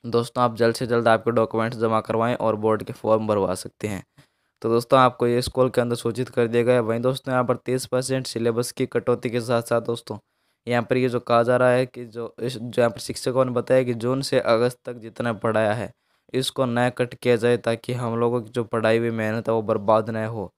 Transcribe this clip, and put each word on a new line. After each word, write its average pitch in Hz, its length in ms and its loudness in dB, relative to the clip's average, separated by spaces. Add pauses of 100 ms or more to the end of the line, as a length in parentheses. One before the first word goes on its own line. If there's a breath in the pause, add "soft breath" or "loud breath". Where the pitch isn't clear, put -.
दोस्तों 120 380 0
आप 117 140 0
जल्द 117 180 2
से 127 120 -4
जल्द 117 220 2
आपके 113 220 4
डॉक्यूमेंट्स 113 480 0
जमा 113 220 2
करवाएं 113 360 0
और 107 200 0
बोर्ड 107 260 0
के 120 100 -12
फॉर्म 110 340 0
भरवा 98 280 0
सकते - 340 -8
हैं। 98 140 -6 (600 soft breath)
तो 117 60 -2
दोस्तों 120 300 4
आपको 123 280 4
ये 120 160 2
स्कूल 127 280 2
के 123 100 2
अंदर 120 160 0
सूचित 120 320 -4
कर 120 180 0
दिया 117 160 2
गया 123 120 4
है। 123 60 4
वहीं 113 200 -2
दोस्तों 131 320 -2
यहाँ 127 120 2
पर 120 120 0
तीस 127 300 -4
परसेंट 131 400 -2
सिलेबस 117 460 -2
की 131 140 -2
कटौती 120 440 -2
के 117 100 -2
साथ 117 220 0
साथ 117 200 0
दोस्तों 110 340 -8 (500)
यहाँ 120 160 0
पर 127 140 -2
ये 127 120 2
जो 120 120 -2
कहा 117 220 2
जा 123 140 2
रहा 123 140 4
है 127 160 2
कि 123 200 -14
जो 113 320 -14
इस, 123 180 -6
जो 117 260 -2
यहाँ 117 80 4
पर 117 100 -14
शिक्षकों 127 440 -2
ने 127 80 -2
बताया 131 300 2
कि 123 140 -2
जून 127 260 -2
से 131 180 0
अगस्त 117 440 2
तक 123 140 -12
जितना 113 360 -6
पढ़ाया 110 400 0
है 113 180 -6 (400)
इसको 131 340 -2
नया 123 240 0
कट 123 240 -4
किया 123 220 2
जाए, 120 220 2
ताकि 117 340 -4
हम 120 240 -4
लोगों 120 260 0
की 110 80 -16
जो 120 160 -4
पढ़ाई 113 320 2
हुई 117 140 0
मेहनत 110 360 -2
है 113 60 2
वो 113 100 0
बर्बाद 107 460 2
न 110 160 -4
हो। 110 300 -8